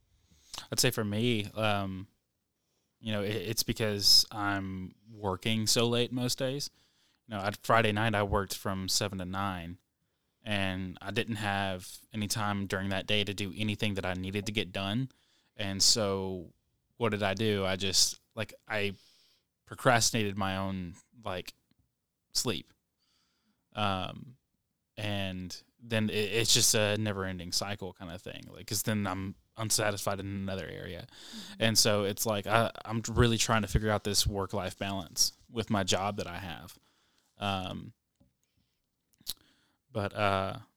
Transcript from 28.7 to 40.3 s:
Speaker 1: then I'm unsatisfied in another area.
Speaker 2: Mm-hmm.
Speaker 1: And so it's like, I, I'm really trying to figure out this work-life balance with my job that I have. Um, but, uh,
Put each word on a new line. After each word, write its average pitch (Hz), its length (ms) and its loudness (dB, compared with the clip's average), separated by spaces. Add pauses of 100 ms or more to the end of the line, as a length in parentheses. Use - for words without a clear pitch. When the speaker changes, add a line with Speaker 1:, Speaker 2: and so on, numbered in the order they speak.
Speaker 1:
then 104 240 0
I'm 95 280 -4 (220)
unsatisfied 104 600 0
in 95 60 -8
another 98 420 -4
area. 92 400 -10
Speaker 2:
Mm-hmm. - 520 -16
Speaker 1:
And 113 180 4
so 104 260 6
it's 101 220 -2
like, 101 220 -2
I, 110 240 6 (140)
I'm 113 240 -2
really 113 280 6
trying 113 240 4
to 98 60 -2
figure 110 240 0
out 104 120 2
this 101 240 2
work-life 98 500 -2
balance 98 560 0 (180)
with 113 180 -4
my 101 140 4
job 101 340 0
that 90 100 -6
I 87 100 -10
have. 85 400 -12 (600)
Um, 101 540 -4 (2000)
but, 101 240 -4
uh, 98 400 2 (220)